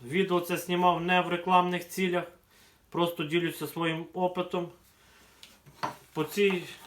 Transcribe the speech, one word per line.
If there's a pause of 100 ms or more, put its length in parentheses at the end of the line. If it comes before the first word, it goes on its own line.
Відео
це
знімав
не
в
рекламних
цілях, (680)
просто
ділюся
своїм
опитом. (1400)
По
цій (240)